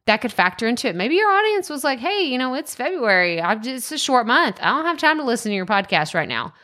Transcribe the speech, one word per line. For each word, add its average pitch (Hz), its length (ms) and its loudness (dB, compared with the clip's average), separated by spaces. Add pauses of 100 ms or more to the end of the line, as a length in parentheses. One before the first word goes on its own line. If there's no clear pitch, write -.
that 220 160 4
could 233 100 -4
factor 185 340 0
into 240 220 0
it. 170 80 -2
Maybe 220 200 0
your 415 140 4
audience 403 400 2
was 294 140 -8
like, 269 160 0
"Hey, 381 240 -2
you 254 140 -2
know, 254 160 -2
it's 294 220 -8
February. 196 640 2
I'm 208 200 0
just, 262 140 -8
it's 247 160 -10
a 311 60 -6
short 247 300 2
month. 269 340 2
I 170 80 2
don't 294 160 0
have 339 120 -2
time 311 200 2
to 302 60 -4
listen 233 260 -2
to 208 60 -2
your 185 100 -4
podcast 190 480 0
right 160 160 -2
now." 120 240 -4 (100)